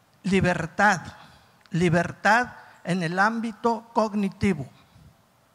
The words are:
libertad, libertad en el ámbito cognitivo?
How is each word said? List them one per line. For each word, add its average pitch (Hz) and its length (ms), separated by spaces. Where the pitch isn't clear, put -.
libertad, 180 800
libertad 180 800
en 185 180
el 170 160
ámbito 226 760
cognitivo? 202 760